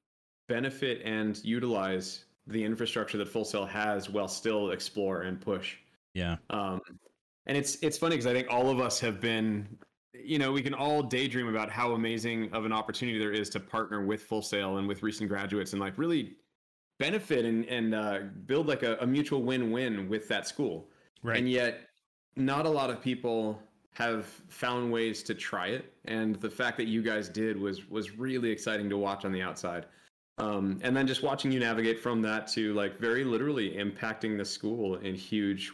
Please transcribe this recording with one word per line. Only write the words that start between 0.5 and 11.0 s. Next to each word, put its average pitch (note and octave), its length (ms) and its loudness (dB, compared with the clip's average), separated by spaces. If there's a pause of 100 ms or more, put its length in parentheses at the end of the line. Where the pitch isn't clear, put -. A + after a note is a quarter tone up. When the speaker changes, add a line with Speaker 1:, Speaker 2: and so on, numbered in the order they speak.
Speaker 1:
and G#2+ 400 0
utilize G2+ 800 0 (240)
the A2 140 0
infrastructure A2+ 540 -2
that G2+ 120 -2
Full A2+ 160 -2
Sail G#2 200 -2
has G2+ 460 -2
while G2 180 0
still G#2 440 0
explore F#2+ 500 -2
and F#2 180 -4
push. F#2+ 360 -4 (380)
Speaker 2:
Yeah. F2 220 0 (140)
Speaker 1:
Um, G2 300 -2 (680)
and C3+ 100 0
it's, C#3+ 200 0
it's D3+ 200 0
funny E3 200 2
'cause B2 100 0
I B2 60 4
think B2+ 180 2
all B2 180 4
of C3 120 4
us A#2+ 200 0
have A2 200 -2
been, A2 580 0 (340)
you C3+ 260 -2
know, C3+ 140 2
we C#3 100 2
can C#3 120 -2
all D3 280 2